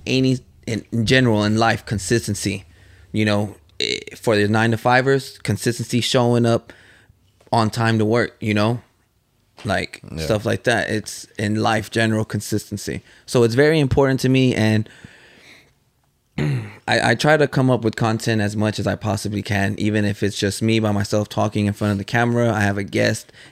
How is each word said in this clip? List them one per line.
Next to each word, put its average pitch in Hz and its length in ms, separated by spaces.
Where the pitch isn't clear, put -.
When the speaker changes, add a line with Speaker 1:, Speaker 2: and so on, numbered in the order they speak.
Speaker 1:
any, 131 320
in, 110 260
in 113 140
general 120 380
in 107 120
life, 110 280
consistency. 101 800
You 107 120
know, 104 320
eh, 60 180
for 110 220
the 104 120
nine-to-fivers, 123 960
consistency 113 580
showing 120 460
up 113 260
on 110 180
time 113 280
to 107 60
work, 110 360
you 107 140
know? 110 260
Like, - 460
Speaker 2:
Yeah. 78 140
Speaker 1:
stuff 107 200
like 107 200
that. 113 260
It's - 360
in 107 180
life, 110 340
general 110 360
consistency. 101 760
So 123 180
it's 117 120
very 151 260
important 135 400
to 131 80
me, 131 260
and 107 400
<clears throat> - 1400
I, 120 720
I 120 40
try 151 240
to 143 100
come 131 220
up 110 120
with 113 140
content 113 460
as 104 120
much 107 240
as 101 80
I 98 80
possibly 104 480
can, 101 360
even 107 260
if 101 180
it's 101 160
just 101 240
me 113 180
by 107 120
myself 104 380
talking 107 360
in 101 60
front 104 200
of 98 60
the 98 60
camera. 120 480
I 104 80
have 101 160
a 101 80
guest. 110 480